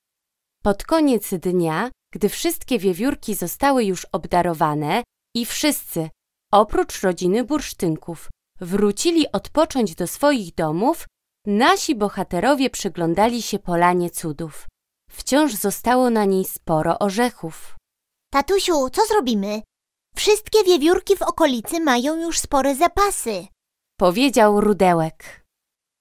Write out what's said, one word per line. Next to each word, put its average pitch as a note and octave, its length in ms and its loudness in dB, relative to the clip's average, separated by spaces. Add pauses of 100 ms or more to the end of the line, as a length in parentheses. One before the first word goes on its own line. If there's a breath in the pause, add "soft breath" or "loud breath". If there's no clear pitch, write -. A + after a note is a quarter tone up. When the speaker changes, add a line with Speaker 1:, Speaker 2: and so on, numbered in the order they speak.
(640)
Speaker 1:
Pod G3+ 200 -2
koniec C#4+ 500 0
dnia, F3 560 -2 (220)
gdy G3+ 160 0
wszystkie D4 500 -4
wiewiórki G3 560 -2
zostały A3 500 0
już F#3+ 280 -2
obdarowane E3 920 0 (320)
i A#3 120 -4
wszyscy, F3 640 -4 (420)
oprócz G#3+ 500 2
rodziny F#3 420 0
Bursztynków, F#3 840 -6 (320)
wrócili G#3 720 0
odpocząć A3+ 600 0
do F3+ 120 -4
swoich B3 480 0
domów, F3 520 -2 (400)
nasi C#4+ 480 2
bohaterowie G#3 760 0
przyglądali G3 720 -2
się - 160 -6
Polanie F3 520 0
Cudów. D#3 560 -10 (440)
Wciąż C#4 440 0
zostało A#3+ 560 0
na A3 140 2
niej F#3+ 200 2
sporo E3 540 -2
orzechów. G3+ 760 -4 (560)
Speaker 2:
„Tatusiu, C#4+ 580 0
co G#4+ 160 0
zrobimy? A3 560 0 (540)
Wszystkie G#4+ 480 2
wiewiórki F4+ 520 4
w - 60 -4
okolicy D#4 580 0
mają C#4+ 360 0
już E4 220 -4
spore C#4 360 0
zapasy”, D4 720 -2 (520)
Speaker 1:
powiedział G#3 600 4
Rudełek. F3+ 840 0 (560)